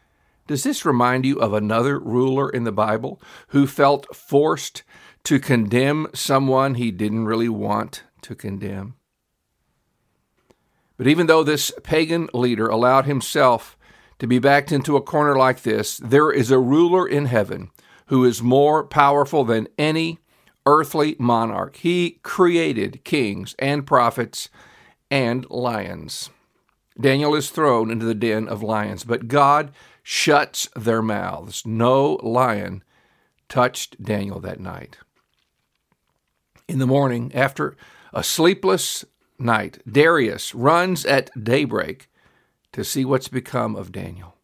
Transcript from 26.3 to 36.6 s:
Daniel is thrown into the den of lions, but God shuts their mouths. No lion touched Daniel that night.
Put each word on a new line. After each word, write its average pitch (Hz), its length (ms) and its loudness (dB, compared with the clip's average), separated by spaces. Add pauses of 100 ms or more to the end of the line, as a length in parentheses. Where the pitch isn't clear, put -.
Daniel 139 360 2
is 143 160 -4
thrown 120 400 0
into 113 160 -4
the 113 80 -2
den 110 320 -2
of 107 160 -8
lions, 104 400 -6
but 117 240 -6
God 143 440 2 (300)
shuts - 760 0
their 113 280 -2
mouths. 95 640 -8
No 127 480 2 (100)
lion 107 600 -2 (640)
touched - 540 -2
Daniel 101 380 -6
that 92 200 -12
night. 90 380 -14 (1700)